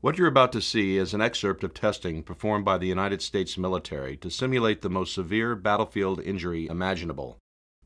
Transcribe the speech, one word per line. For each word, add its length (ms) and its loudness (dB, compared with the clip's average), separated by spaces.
What 140 2
you're 100 6
about 240 6
to 80 0
see 380 2
is 160 0
an 80 2
excerpt 420 0
of 80 -4
testing 500 -2
performed 440 -2
by 100 4
the 100 -2
United 360 0
States 340 -2
military 640 -4
to 100 -10
simulate 540 0
the 80 -2
most 240 -2
severe 420 0
battlefield 640 0
injury 460 -4
imaginable, 720 -4